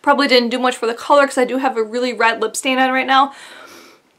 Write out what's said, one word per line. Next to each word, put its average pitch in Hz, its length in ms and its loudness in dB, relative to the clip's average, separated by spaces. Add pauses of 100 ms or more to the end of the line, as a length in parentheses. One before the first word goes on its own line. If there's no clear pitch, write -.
Probably 277 260 2
didn't 240 220 2
do 254 80 -2
much 247 180 -2
for 233 100 -6
the 233 80 -2
color 285 320 2
'cause 277 120 -6
I 254 60 2
do 247 140 -4
have 262 180 -2
a 226 60 -2
really 247 300 -4
red 226 280 0
lip 220 160 -4
stain 262 220 -2
on 262 140 0
right 262 140 -2
now. 269 260 2 (880)